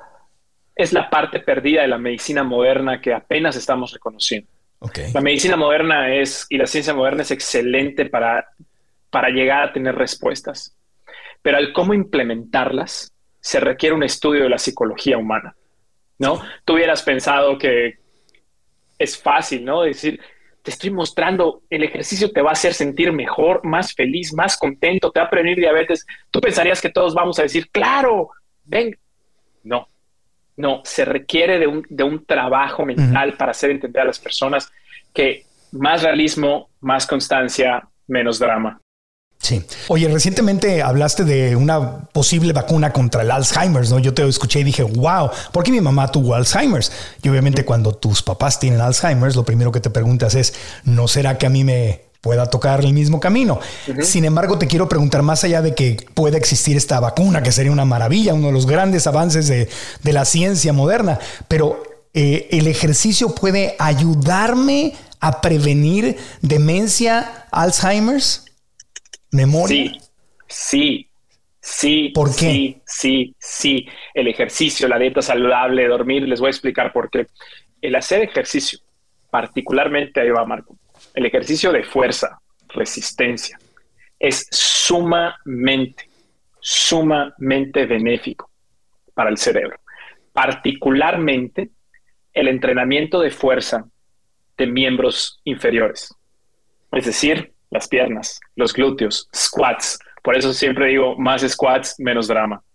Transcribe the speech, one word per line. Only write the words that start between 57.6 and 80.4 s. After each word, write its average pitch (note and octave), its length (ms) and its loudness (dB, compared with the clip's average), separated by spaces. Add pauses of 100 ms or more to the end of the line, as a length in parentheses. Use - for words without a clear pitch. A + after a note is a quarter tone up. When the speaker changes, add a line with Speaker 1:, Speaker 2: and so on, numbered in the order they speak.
Speaker 2:
una C#3+ 140 2
maravilla, C3+ 480 2
uno D3+ 140 2
de C#3 80 2
los C3 120 2
grandes F3 400 2
avances D#3 420 2
de, A#2+ 200 2 (340)
de D3 120 2
la C#3 100 2
ciencia E3 480 2
moderna, D3+ 480 2 (260)
pero, D#3 360 0 (320)
eh, D3 380 2
¿el D#3 140 4
ejercicio F3 680 2
puede G3 440 0
ayudarme F#3+ 1160 2 (260)
a D#3 220 -2
prevenir D#3 760 2 (240)
demencia, G3 1120 2
Alzheimer's, G#3 920 0 (920)
memoria? C#3+ 600 2
Speaker 1:
Sí, - 80 -18 (480)
sí, - 640 -2 (500)
sí. D3 540 0
Speaker 2:
¿Por C#3+ 200 2
qué? E3 160 2
Speaker 1:
Sí, C#3 360 -2
sí, C3 520 -2
sí. C3 500 -4 (260)
El B2 140 0
ejercicio, B2+ 600 -2
la A#2+ 100 2
dieta C3 220 2
saludable, B2 680 2
dormir, B2 340 0
les B2+ 180 -2
voy C3 60 0
a C3+ 40 2
explicar B2+ 400 -2
por A2+ 200 -4
qué. A#2+ 160 -2 (560)
El C3 140 -2
hacer F#3+ 260 0
ejercicio, - 560 -4 (520)
particularmente, C#3 920 -2
ahí A#2+ 100 2
va, A#2 160 0